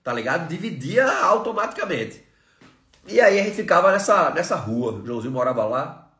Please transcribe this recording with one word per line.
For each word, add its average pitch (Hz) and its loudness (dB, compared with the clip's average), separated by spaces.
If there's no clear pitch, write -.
tá 123 -6
ligado? 131 -4
Dividia 185 -2
automaticamente. 208 -2
E 220 4
aí 202 6
a 196 2
gente 202 -4
ficava 190 4
nessa, 196 2
nessa 170 -2
rua, 113 -4
o 101 -12
Joãozinho 120 -8
morava 123 0
lá 131 -6